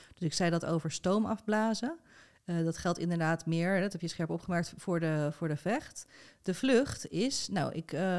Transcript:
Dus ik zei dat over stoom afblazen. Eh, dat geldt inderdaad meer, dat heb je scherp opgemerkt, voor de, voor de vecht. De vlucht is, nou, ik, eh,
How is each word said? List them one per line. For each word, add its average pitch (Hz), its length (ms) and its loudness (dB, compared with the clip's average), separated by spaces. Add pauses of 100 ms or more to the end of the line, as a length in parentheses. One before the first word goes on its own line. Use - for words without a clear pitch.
(140)
Dus - 120 -10
ik 151 60 0
zei 175 180 2
dat 165 160 0
over 160 260 0
stoom 202 340 2
afblazen. 220 720 0 (460)
Eh, 170 200 0
dat 165 140 0
geldt 175 200 0
inderdaad 165 480 0
meer, 170 340 2
dat 196 120 0
heb 165 80 -8
je 170 80 -4
scherp 160 220 -2
opgemerkt, 170 460 -2
voor 170 240 0
de, 156 320 2
voor 165 160 -4
de 151 80 0
vecht. - 500 -4 (360)
De 185 120 -2
vlucht 262 560 2
is, 247 380 -2
nou, 190 240 0
ik, - 200 -8
eh, 180 260 0